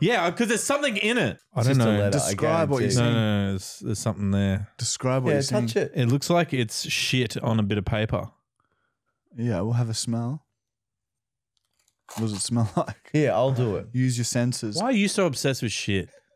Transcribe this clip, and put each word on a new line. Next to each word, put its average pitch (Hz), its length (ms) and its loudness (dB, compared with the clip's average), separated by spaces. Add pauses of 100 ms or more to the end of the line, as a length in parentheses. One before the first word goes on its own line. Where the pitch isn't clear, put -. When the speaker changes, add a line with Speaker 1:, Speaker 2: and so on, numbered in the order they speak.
Speaker 1:
Yeah, 180 300 2
'cause 214 180 -2
there's 226 140 0
something 277 340 0
in 226 200 0
it. 120 220 0 (160)
I 131 60 0
Speaker 2:
It's 113 80 2
Speaker 1:
don't 139 80 4
Speaker 2:
just 117 100 4
a 110 60 4
Speaker 1:
know. 104 60 4
Speaker 2:
letter, 101 180 2
I - 120 0
Speaker 3:
Describe 151 400 0
what 131 140 0
you 120 60 2
Speaker 2:
guarantee. 127 60 0
Speaker 3:
see. 120 60 4
Speaker 1:
No, 120 120 2
no, 107 320 2
no, 98 60 -2
there's, - 280 -8
there's 107 200 -4
something 101 320 -2
there. 98 360 2 (100)
Speaker 3:
Describe 127 460 -2
what 127 60 0
Speaker 2:
Yeah, 147 80 2
Speaker 3:
you 139 60 0
see. 135 120 -2
Speaker 2:
touch 117 220 0
it. - 180 0
Speaker 1:
It 123 120 2
looks 135 220 0
like - 240 2
it's 123 360 -2
shit - 520 -2
on 110 200 2
a - 20 2
bit 101 140 0
of 101 80 -2
paper. 107 440 0 (1080)
Speaker 3:
Yeah, 113 240 0
we'll 113 120 -2
have 117 160 -2
a 110 40 -6
smell. 117 480 -4 (1800)
What 113 100 -2
does 107 60 -2
it 95 80 -6
smell 117 320 0
<laughs> - 40 -2
like? - 360 -6
Speaker 2:
Yeah, 143 200 4
I'll 127 200 4
do 117 240 0
it. 73 140 -8
Speaker 3:
Use 127 280 0
your 117 60 -2
senses. 120 500 -2
Speaker 1:
Why 220 140 0
are - 20 2
you 202 160 2
so 196 180 2
obsessed 135 380 -2
with 107 80 -2
shit? - 380 -2 (260)